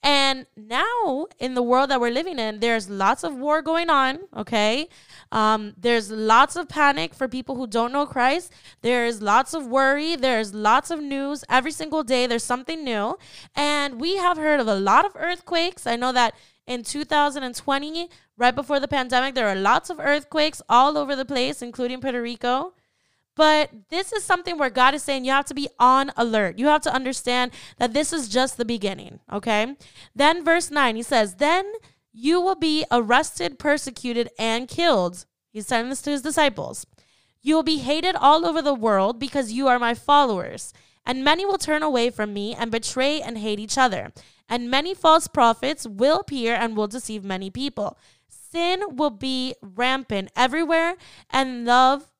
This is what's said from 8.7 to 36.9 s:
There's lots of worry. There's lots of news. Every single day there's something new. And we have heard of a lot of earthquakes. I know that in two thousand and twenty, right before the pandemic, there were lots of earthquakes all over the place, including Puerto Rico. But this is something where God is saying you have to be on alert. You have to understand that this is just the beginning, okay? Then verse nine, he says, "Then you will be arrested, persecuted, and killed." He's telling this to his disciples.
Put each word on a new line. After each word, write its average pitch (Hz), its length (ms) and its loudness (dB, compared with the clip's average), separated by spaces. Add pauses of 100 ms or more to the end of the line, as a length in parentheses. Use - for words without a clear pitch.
There's 233 400 0
lots 214 320 2
of 302 120 -6
worry. 269 480 2
There's 240 380 0
lots 214 380 2
of 330 100 -4
news. 277 480 -6
Every 262 240 2
single 311 300 -4
day 247 240 0
there's 233 180 -2
something 294 400 -6
new. 233 320 -4 (380)
And 285 440 -2
we 349 180 -2
have 359 200 2
heard 302 240 2
of 220 80 0
a 208 60 2
lot 196 320 4
of 392 100 -6
earthquakes. 349 680 -4
I 233 100 0
know 247 160 -2
that 240 220 2 (320)
in 247 160 -8
two 294 240 -8
thousand 294 360 0
and 247 120 -8
twenty, 311 560 -4 (260)
right 240 180 2
before 277 260 -2
the 277 80 -6
pandemic, 254 460 0
there 247 120 0
were 202 80 0
lots 202 340 2
of 339 100 -8
earthquakes 302 680 -2
all 269 300 6
over 277 180 -2
the 262 80 -4
place, 262 380 -4
including 247 400 -6
Puerto 247 180 -4
Rico. 247 540 -2 (640)
But 302 340 4 (200)
this 359 220 -4
is 427 100 -4
something 349 360 -2
where 269 120 0
God 254 240 4
is 294 80 -6
saying 269 220 -4
you 262 80 0
have 277 140 2
to 285 80 -12
be 277 140 -6 (120)
on 262 360 4
alert. 214 400 0
You 247 120 2
have 302 140 4
to 302 120 -2
understand 247 560 -2 (280)
that 247 140 0
this 285 200 0
is 285 160 -4
just 254 280 0
the 240 80 -2
beginning, 202 540 -6 (140)
okay? 214 420 -2 (400)
Then 311 300 2
verse 339 260 2
nine, 277 240 2
he 226 80 -6
says, 214 320 0
"Then 330 300 2 (480)
you 285 280 2
will 370 140 0
be 311 380 0
arrested, 254 640 0
persecuted, 240 800 -2
and 226 300 -2
killed." 196 580 0 (240)
He's 214 160 -12
telling 240 220 0
this 262 140 -6
to 285 80 -4
his 285 120 -2
disciples. 285 640 -2 (560)